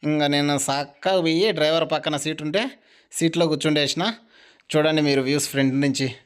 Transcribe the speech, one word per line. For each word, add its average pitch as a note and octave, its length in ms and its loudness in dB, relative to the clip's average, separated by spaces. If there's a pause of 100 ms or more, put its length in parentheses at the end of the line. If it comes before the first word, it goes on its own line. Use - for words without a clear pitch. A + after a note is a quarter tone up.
ఇంకా D3 240 0
నేను C#3+ 300 0
సక్కగా C#3+ 640 -2
పోయి E3 300 2
డ్రైవర్ D#3+ 400 0
పక్కన D3+ 260 -2
సీట్ D#3 240 -6
ఉంటే F#3+ 300 -2 (400)
సీట్లో E3 360 0
కూర్చుండేసిన. D3+ 680 0 (640)
చూడండి D#3 260 2
మీరు C#3+ 200 2
వ్యూస్ C#3 280 -2
ఫ్రంట్ C3+ 260 2
నుంచి. C3+ 400 0 (100)